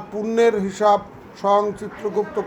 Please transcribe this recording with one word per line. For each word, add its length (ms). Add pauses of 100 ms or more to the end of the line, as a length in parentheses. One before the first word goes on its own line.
(120)
পুণ্যের 480
হিসাব 400 (380)
স্বয়ং 280 (140)
চিত্রগুপ্ত 680